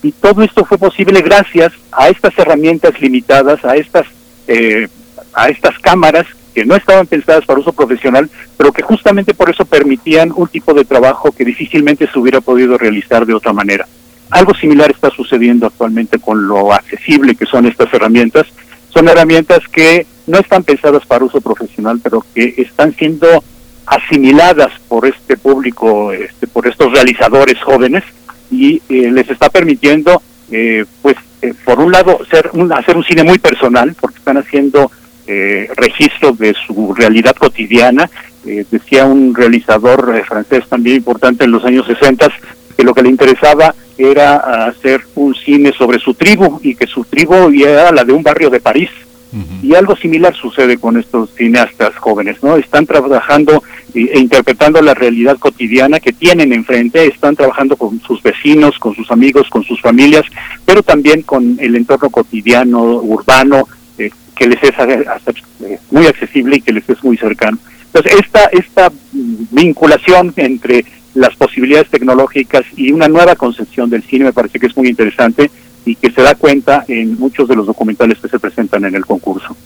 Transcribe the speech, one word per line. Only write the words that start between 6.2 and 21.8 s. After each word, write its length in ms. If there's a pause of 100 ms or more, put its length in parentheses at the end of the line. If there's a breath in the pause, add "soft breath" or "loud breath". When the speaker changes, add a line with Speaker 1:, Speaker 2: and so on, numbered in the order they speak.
Speaker 1:
que 120
no 100
estaban 300
pensadas 400
para 140
uso 120
profesional, 560 (300 loud breath)
pero 140
que 100
justamente 500
por 160
eso 160
permitían 680
un 140
tipo 260
de 100
trabajo 480
que 120
difícilmente 680
se 60
hubiera 220
podido 360
realizar 480
de 100
otra 180
manera. 340 (420)
Algo 260
similar 360
está 200
sucediendo 560
actualmente 520
con 300
lo 240
accesible 640
que 120
son 200
estas 280
herramientas. 520 (460 soft breath)
Son 160
herramientas 520 (100)
que 360 (200)
no 120
están 260
pensadas 420
para 180
uso 160
profesional, 640